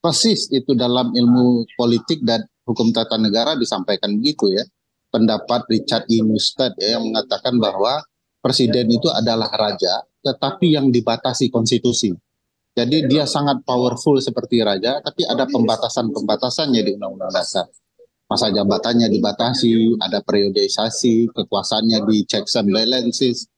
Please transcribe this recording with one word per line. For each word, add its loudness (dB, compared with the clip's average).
Persis 0
itu 0
dalam 2
ilmu 4
politik 0
dan 0
hukum 0
tata 0
negara 2
disampaikan -2
begitu 0
ya. -4
Pendapat 0
Richard -2
E. 4
Mustad 0
ya, -2
yang -4
mengatakan -2
bahwa 0
presiden 0
itu 2
adalah -2
raja, -2
tetapi 0
yang 2
dibatasi 0
konstitusi. 0
Jadi 0
dia 2
sangat -2
powerful 2
seperti -2
raja, -2
tapi -4
ada -2
pembatasan-pembatasannya -2
di 0
Undang-Undang -8
Dasar. -4
Masa -2
jabatannya 0
dibatasi, 2
ada -4
periodisasi, 0
kekuasaannya -2
di 2
checks -4
and 2
balances -2